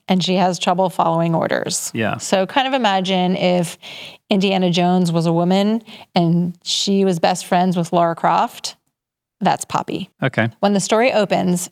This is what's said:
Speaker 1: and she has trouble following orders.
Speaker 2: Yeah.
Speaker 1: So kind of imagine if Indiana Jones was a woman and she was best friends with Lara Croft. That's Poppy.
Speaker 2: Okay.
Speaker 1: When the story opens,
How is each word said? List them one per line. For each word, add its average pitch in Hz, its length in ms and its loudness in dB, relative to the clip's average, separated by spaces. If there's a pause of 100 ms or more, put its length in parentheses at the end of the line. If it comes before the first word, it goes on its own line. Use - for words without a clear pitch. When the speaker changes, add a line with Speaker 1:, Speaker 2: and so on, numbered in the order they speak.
Speaker 1:
and 185 160 2
she 180 140 0
has 185 240 2
trouble 185 280 2
following 165 460 0
orders. - 600 -2
Speaker 2:
Yeah. 113 240 -2
Speaker 1:
So 190 280 0
kind 262 220 0
of 262 60 -2
imagine 190 600 0
if 180 400 0 (540)
Indiana 190 400 2
Jones 180 400 2
was 165 160 0
a 170 60 2
woman 196 500 0 (320)
and 175 480 0
she 196 420 0
was 185 140 0
best 185 260 0
friends 180 320 0
with 170 160 -2
Lara 170 220 2
Croft. - 600 -2 (640)
That's 175 240 0
Poppy. - 460 -6 (120)
Speaker 2:
Okay. 113 260 0 (120)
Speaker 1:
When 202 140 2
the 196 60 2
story 226 320 2
opens, 185 600 0